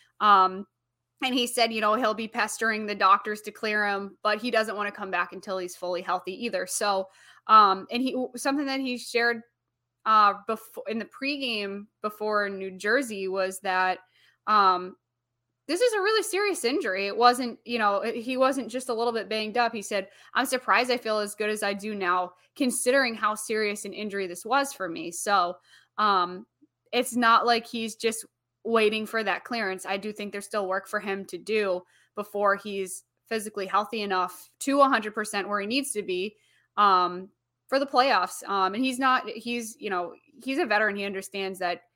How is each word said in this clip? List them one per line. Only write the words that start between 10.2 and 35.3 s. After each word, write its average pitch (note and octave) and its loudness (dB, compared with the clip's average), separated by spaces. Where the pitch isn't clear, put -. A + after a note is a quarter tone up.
befo-, - -8
in A3 -4
the G#3 -6
pregame A3 -6
before G#3+ -2
New F#3+ -8
Jersey G#3 -2
was F#3+ -2
that, F#3 0
um, F#3+ 4
this E4 -2
is A#4+ 4
a G#4 0
really G#4 2
serious F#4+ -2
injury. A#3 -2
It G3+ -4
wasn't, B3 4
you A#3+ -6
know, G3+ 2
he A#3 -4
wasn't C4 2
just B3+ -8
a A#3 -2
little A#3 0
bit G3+ -4
banged G#3+ -4
up. A#3 2
He G#3+ -8
said, G3 -4
"I'm B3 0
surprised B3 2
I A#3+ 0
feel A3 -2
as G#3 -6
good G#3 -2
as G#3+ -2
I G3+ 0
do G#3 -8
now, F3+ 0
considering B3 2
how G#3+ 0
serious G#3+ -4
an G3 -10
injury G3 -6
this F3 -10
was C4+ 0
for F#3 -8
me." E3 -8
So, F3+ 0
um, F#3+ 0
it's B3 0
not A#3 6
like A#3 2
he's A3+ -6
just A3+ -4
waiting A3 2
for A3 -4
that F#3+ -2
clearance. F#3+ -4
I F#3+ -2
do G3+ -6
think G#3 -10
there's G3+ -8
still G3+ -2
work F#3+ -4
for G#3 -4
him G3 -4
to F#3 -12
do G3 0
before G3+ 0
he's G3 -8
physically G#3 -6
healthy G#3 -2
enough F#3 -4
to C#4 2
a C4+ 6
hundred G#3+ -2
percent G#3 -4